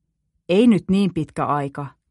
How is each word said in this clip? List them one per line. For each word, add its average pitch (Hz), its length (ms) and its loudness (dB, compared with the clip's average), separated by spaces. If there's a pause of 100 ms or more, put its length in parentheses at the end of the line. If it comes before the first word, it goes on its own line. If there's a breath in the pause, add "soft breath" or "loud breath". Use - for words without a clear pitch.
(480)
"Ei 202 180 4
nyt 220 240 2
niin 190 240 0
pitkä 151 320 -6
aika, 143 400 -4 (240)